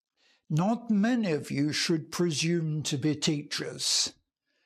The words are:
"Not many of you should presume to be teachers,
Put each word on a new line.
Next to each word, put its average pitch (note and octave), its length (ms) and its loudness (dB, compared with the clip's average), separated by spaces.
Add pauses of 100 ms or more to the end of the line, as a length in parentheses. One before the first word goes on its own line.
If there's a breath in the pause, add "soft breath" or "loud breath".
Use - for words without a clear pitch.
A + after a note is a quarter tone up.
(480 soft breath)
"Not G3+ 420 0
many G#3+ 420 2
of - 180 -2
you C#3 220 0
should D#3 400 0
presume D#3+ 720 0
to D#3 120 -2
be C#3+ 200 0
teachers, - 1000 -2 (520)